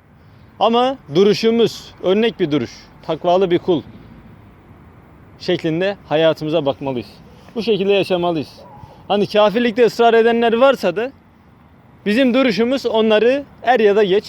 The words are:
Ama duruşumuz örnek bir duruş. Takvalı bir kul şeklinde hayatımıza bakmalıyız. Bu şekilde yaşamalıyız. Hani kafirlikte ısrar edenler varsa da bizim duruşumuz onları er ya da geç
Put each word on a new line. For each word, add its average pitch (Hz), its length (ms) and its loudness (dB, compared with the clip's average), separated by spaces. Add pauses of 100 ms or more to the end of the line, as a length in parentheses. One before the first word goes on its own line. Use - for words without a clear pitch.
(600)
Ama 240 360 0 (180)
duruşumuz 208 880 0
örnek 214 380 -2
bir 170 100 -2
duruş. 135 200 -2 (320)
Takvalı 175 480 -2
bir 175 80 2
kul 165 240 -2 (1600)
şeklinde 180 580 -4 (120)
hayatımıza 156 580 -2
bakmalıyız. 135 420 -6 (460)
Bu 233 80 -8
şekilde 196 300 -2
yaşamalıyız. 175 680 -4 (480)
Hani 202 180 0
kafirlikte 214 600 2
ısrar 226 280 2
edenler 233 380 2
varsa 226 440 0
da 220 160 -8 (920)
bizim 233 280 2
duruşumuz 247 520 0
onları 220 580 2 (180)
er 247 180 2
ya 202 160 4
da 220 80 4
geç 196 240 0